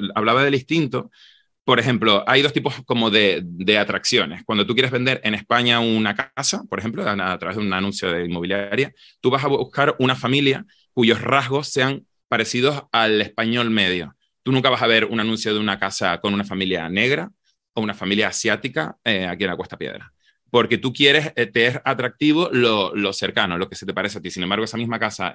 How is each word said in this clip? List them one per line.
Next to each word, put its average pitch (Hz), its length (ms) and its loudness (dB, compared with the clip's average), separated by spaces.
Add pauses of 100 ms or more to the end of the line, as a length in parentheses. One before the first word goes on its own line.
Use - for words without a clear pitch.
(140)
Hablaba 113 300 2
del 143 100 2
instinto. 135 560 -2 (540)
Por 123 160 4
ejemplo, 110 480 2
hay 135 140 4
dos 139 120 0
tipos 139 220 -2 (100)
como 113 240 0
de, 98 340 4
de 92 360 0
atracciones. 95 640 0
Cuando 104 240 0
tú 120 60 -2
quieres 127 180 2
vender 127 320 -2
en 107 100 0
España 117 460 2
una 110 360 2
casa, 135 540 -4
por 98 100 -4
ejemplo, 117 280 -6
a, 95 260 -2
a 87 60 -8
través 92 180 -6
de 107 60 -2
un 95 100 -2
anuncio 95 380 -2
de 87 140 -2
inmobiliaria, 101 680 -4 (280)
tú 127 100 4
vas 135 120 0
a 147 40 0
buscar 139 520 0
una 131 160 2
familia 139 500 0 (280)
cuyos 117 280 4
rasgos 135 480 0
sean 135 360 -2 (220)
parecidos 123 640 0
al 110 300 4
español 113 500 -2
medio. 90 440 0 (280)
Tú 131 80 -2
nunca 131 180 4
vas 120 120 0
a 117 60 2
ver 113 180 4
un 113 140 -2
anuncio 110 340 -2
de 107 60 0
una 101 200 -2
casa 95 400 -2
con 104 140 -2
una 101 100 0
familia 92 460 -4
negra 135 420 -2 (420)
o 113 80 -4
una 104 120 -4
familia 101 340 0
asiática, 107 760 -4
eh, 95 240 0
aquí 90 180 -4
en 92 60 0
la 85 40 -4
Cuesta - 220 -10
Piedra. - 360 -12 (360)
Porque 113 280 4
tú 127 140 -2
quieres, 143 460 4
eh, 120 80 2
te 117 220 2
es 123 180 -2
atractivo 147 640 0
lo, 113 440 2
lo 98 180 -2
cercano, 98 440 -2
lo 92 120 -4
que 92 60 -14
se 95 100 -14
te 95 80 -6
parece 101 240 -4
a 82 40 -12
ti. 87 100 -10
Sin 92 120 -6
embargo, 101 220 -2
esa 110 120 -10
misma 117 220 -4
casa 104 360 -4